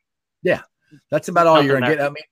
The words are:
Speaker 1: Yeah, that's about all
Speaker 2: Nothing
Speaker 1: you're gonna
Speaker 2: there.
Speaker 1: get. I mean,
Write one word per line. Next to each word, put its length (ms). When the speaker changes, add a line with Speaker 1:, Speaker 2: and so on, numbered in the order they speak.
Speaker 1:
Yeah, 180
that's 180
about 180
all 100
Speaker 2:
Nothing 120
Speaker 1:
you're 120
gonna 80
Speaker 2:
there. 80
Speaker 1:
get. 80
I 60
mean, 220